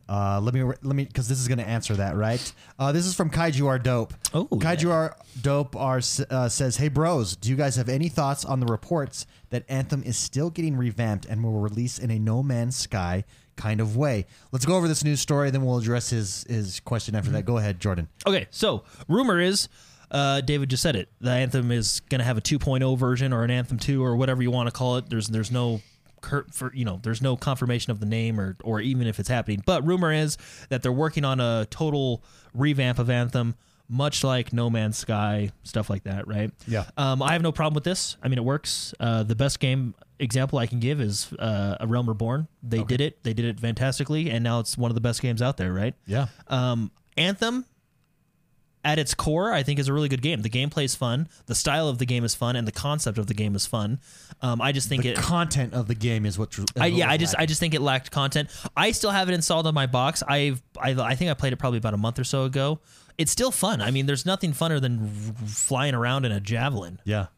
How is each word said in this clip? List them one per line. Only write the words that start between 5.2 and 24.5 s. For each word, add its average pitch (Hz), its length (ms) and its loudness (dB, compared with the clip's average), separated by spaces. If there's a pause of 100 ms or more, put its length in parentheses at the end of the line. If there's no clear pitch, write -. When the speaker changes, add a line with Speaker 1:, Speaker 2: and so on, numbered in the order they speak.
Speaker 1:
Dope 143 340 2
R 131 220 0
s-, 127 240 -2
uh, 127 280 0
says, 131 280 0
"Hey 147 100 2
bros, 143 480 2
do 104 140 -4
you 135 80 2
guys 139 180 2
have 123 140 0
any 139 200 0
thoughts 139 360 0
on 131 160 0
the 123 60 0
reports 123 600 -2 (240)
that 120 180 -4
Anthem 135 340 -2
is 120 140 -2
still 151 320 -2
getting 160 280 -2
revamped 113 500 0
and 110 160 -2
will 110 160 0
release 107 400 -2
in 120 100 -2
a 113 80 2
No 110 240 2
Man's 127 360 0
Sky 92 480 -2 (320)
kind 107 240 0
of 107 160 0
way?" 127 280 2 (260)
Let's 131 140 -2
go 180 120 4
over 175 100 4
this 156 160 0
news 147 160 2
story, 143 320 2
then 135 120 2
we'll 127 140 2
address 117 320 0
his, 104 400 -2
his 104 300 -2
question 110 340 -4
after 110 180 0
that. - 80 2
Speaker 2:
Mm-hmm. 98 80 -4
Speaker 1:
Go 120 100 2
ahead, 104 220 0
Jordan. 87 280 0 (180)
Speaker 2:
Okay, 196 240 2
so 180 360 -2 (220)
rumor 208 320 4
is, 185 280 2 (420)
uh, 139 320 0
David 139 300 0
just 127 100 0
said 160 140 2
it. 95 140 -4 (120)
The 123 80 0
Anthem 127 420 2
is 117 280 0 (100)
gonna 127 140 0
have 120 140 0
a 107 40 0
two - 160 0
point 131 260 0
oh 131 120 4
version 127 360 2
or 117 120 2
an 117 80 2
Anthem 123 260 0
two 135 260 0
or 123 120 2
whatever 127 260 2
you 123 80 2
wanna 120 220 0